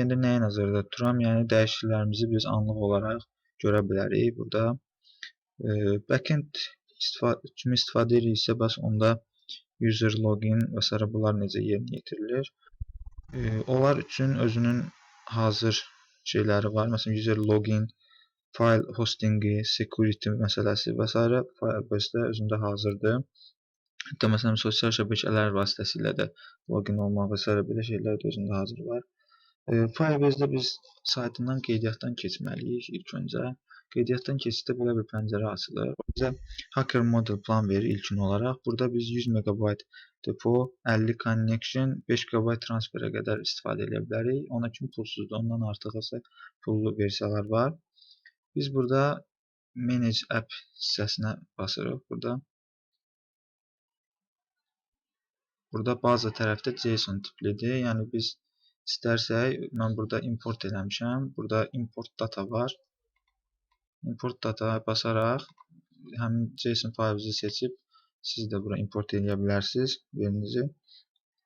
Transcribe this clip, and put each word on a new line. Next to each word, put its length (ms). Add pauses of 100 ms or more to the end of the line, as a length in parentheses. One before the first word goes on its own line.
deyəndə 260
nəyi 220
nəzərdə 400
tuturam? 400
Yəni 280
dəyişikliklərimizi 800
biz 200
anlıq 340
olaraq 420 (320)
görə 240
bilərik 480
burada. 260 (1000)
E, 40 (420)
backend 480 (440)
istifa-, 360 (180)
kimi 220
istifadə 400
ediriksə, 340 (100)
bəs 140 (120)
onda 260 (760)
user 260 (100)
login 340 (140)
və 140
sairə 260
bunlar 240
necə 260
yerinə 320
yetirilir? 540 (840)
E, 300
onlar 420
üçün 400
özünün 400 (540)
hazır 420 (540)
şeyləri 420
var. 160
Məsələn, 300
user 180 (120)
login, 360 (720)
file 240 (160)
hostingi, 560 (160)
security 720
məsələsi 560
və 140
s. 120 (300)
Firebase-də 800
özündə 340
hazırdır. 520 (920)
Hətta 240
məsələn, 320
sosial 320
şəbəkələr 560
vasitəsilə 640
də 100 (380)
login 400
olmaq 240
və 160
s. 120 (120)
belə 200
şeylər 280
də 140
özündə 260
hazır 320
var. 200 (600)
E, 20 (220)
Firebase-də 540
biz 160 (460)
saytından 540
qeydiyyatdan 540
keçməliyik 640 (120)
ilk 220
öncə. 300 (460)
Qeydiyyatdan 500
keçiddə 340
belə 200
bir 120
pəncərə 440
açılır. 360 (120)
O 80
bizə 200 (460)
Hacker 320
Model 400
plan 240
verir 220
ilkin 320
olaraq. 400
Burada 280
biz 220
yüz 180
megabayt 480 (460)
depo, 260 (380)
əlli 320
connection, 720 (160)
beş 180
gigabayt 380
transferə 500
qədər 300
istifadə 400
edə 180
bilərik. 480
Ona 160
kimi 240
pulsuzdur. 460
Ondan 320
artıq 320
isə 180 (400)
pullu 400
versiyalar 540
var. 180 (800)
Biz 240
burada 240 (720)
Manage 560
App 320 (160)
hissəsinə 580 (220)
basırıq 480
burada. 320 (3250)
Burada 340
baza 340
tərəfdə 360
json 480
tiplidir. 560
Yəni 320
biz 220 (500)
istərsək, 680 (240)
mən 200
burada 240
import 440
eləmişəm. 720
Burada 240 (180)
import 320 (100)
data 300
var. 240 (1400)
Import 340
data 240 (180)
basaraq 560 (800)
həmin 240 (180)
json 360
faylınızı 400
seçib 340 (580)
siz 220
də 100
bura 160
import 400
eləyə 220
bilərsiniz 560 (240)
verinizi. 420 (840)